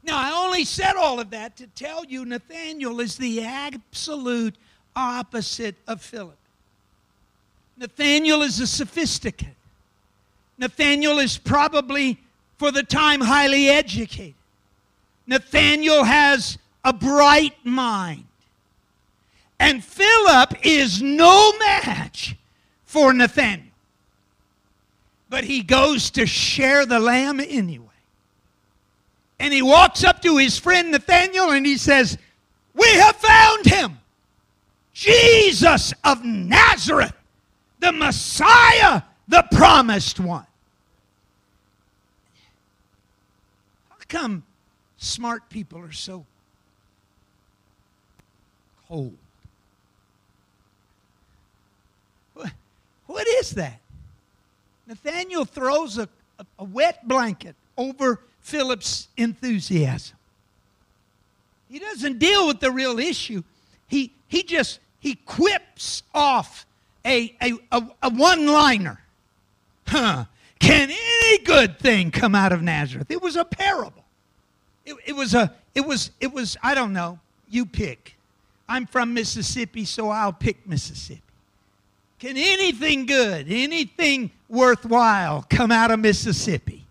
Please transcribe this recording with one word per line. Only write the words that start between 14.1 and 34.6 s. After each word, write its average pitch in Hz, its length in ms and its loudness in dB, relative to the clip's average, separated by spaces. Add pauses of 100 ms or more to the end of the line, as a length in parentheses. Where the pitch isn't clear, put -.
Nathanael 294 760 2
has 285 520 2 (280)
a 262 80 0
bright 285 720 4
mind. 202 640 -4 (1300)
And 269 240 2
Philip 392 720 4 (100)
is 269 380 2
no 349 560 6
match - 760 -4 (480)
for 285 280 4
Nathanael. 240 540 0 (1600)
But 262 140 -6
he 254 200 -4
goes 262 480 2
to 233 160 -2
share 277 600 0
the 240 140 0
lamb 262 400 0
anyway. 196 420 -6 (1600)
And 285 140 -4
he 269 80 2
walks 294 420 6
up 359 200 2
to 320 160 2
his 269 200 2
friend 349 340 0
Nathanael 359 580 2
and 277 160 0
he 277 100 0
says, 269 400 2 (560)
"We 453 220 4
have 415 220 6
found 440 500 6
him, 233 320 2 (960)